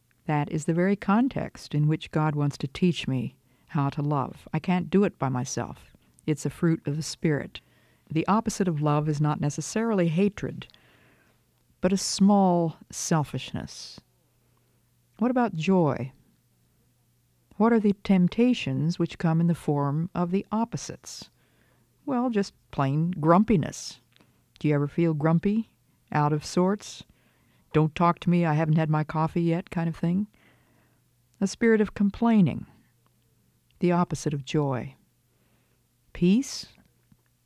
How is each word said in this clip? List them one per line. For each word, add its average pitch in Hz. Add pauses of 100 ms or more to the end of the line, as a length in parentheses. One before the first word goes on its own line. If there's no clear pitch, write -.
(240)
That 147
is 156
the 170
very 180
context -
in 151
which 156
God 156
wants 143
to -
teach -
me 127 (300)
how 143
to -
love. 147
I 156
can't 175
do 196
it -
by 135
myself. - (340)
It's 156
a 147
fruit 165
of 143
the 160
Spirit. - (500)
The 160
opposite 208
of 151
love 151
is 147
not 147
necessarily 180
hatred, 175 (1120)
but 185
a 196
small 190 (140)
selfishness. - (1160)
What 240
about 240
joy? 160 (1500)
What 226
are 226
the 202
temptations 180
which 170
come 165
in 170
the 170
form 143
of 175
the 196
opposites? - (720)
Well, 254
just 202 (200)
plain 147
grumpiness. 170 (580)
Do -
you 147
ever 143
feel 170
grumpy, 165 (400)
out 147
of 151
sorts? - (680)
"Don't 151
talk 175
to -
me, 175
I 156
haven't 156
had 156
my 151
coffee 160
yet" 170
kind 170
of 160
thing? 185 (1120)
A 196
spirit 220
of 208
complaining, 202 (1120)
the 175
opposite 165
of 139
joy. 135 (1160)
Peace? 202 (800)